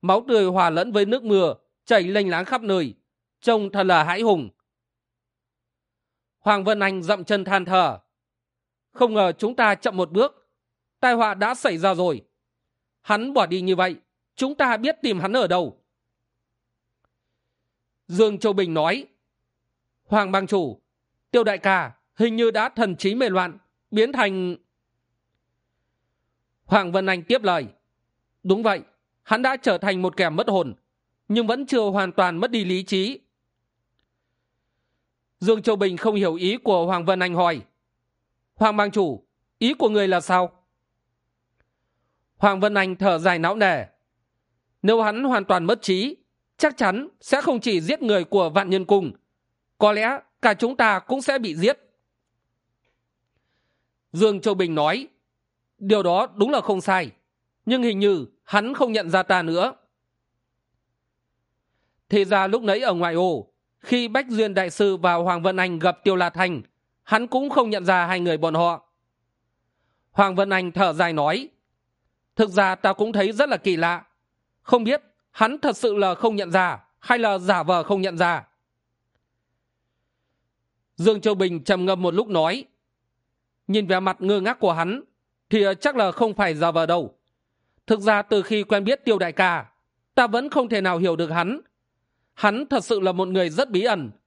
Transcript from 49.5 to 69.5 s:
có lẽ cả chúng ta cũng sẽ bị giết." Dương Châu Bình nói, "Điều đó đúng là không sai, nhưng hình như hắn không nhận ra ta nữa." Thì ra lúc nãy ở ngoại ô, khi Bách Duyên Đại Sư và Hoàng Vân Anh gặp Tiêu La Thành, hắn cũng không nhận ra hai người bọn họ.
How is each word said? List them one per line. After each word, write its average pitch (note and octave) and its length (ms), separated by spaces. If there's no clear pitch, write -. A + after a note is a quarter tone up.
có G#3 140
lẽ A3 280
cả G#3+ 120
chúng A#3+ 240
ta G#3+ 220
cũng C4 220
sẽ C4+ 180
bị G3 160
giết." E3+ 240
Dương G3+ 300
Châu G#3+ 120
Bình F3+ 220
nói, D#3+ 320
"Điều G3+ 260
đó F3+ 320
đúng G#3 160
là C4 100
không G3 200
sai, F3+ 300
nhưng B3 180
hình A3 160
như G3 260
hắn G#3 300
không B3 180
nhận G#3 180
ra F#3 140
ta F#3 180
nữa." F3 320
Thì G3+ 160
ra F#3+ 220
lúc A3+ 160
nãy G3+ 160
ở B3 140
ngoại E3+ 200
ô, E3 340
khi B3 280
Bách B3+ 220
Duyên A3 240
Đại F#3 160
Sư G3 280
và F3 160
Hoàng F3 280
Vân F#3 160
Anh F3+ 220
gặp F3 240
Tiêu G3 120
La F3+ 140
Thành, E3+ 320
hắn A3 240
cũng C4 220
không C4 200
nhận G3+ 160
ra F3+ 200
hai F3+ 140
người F3 180
bọn D#3+ 160
họ. E3+ 360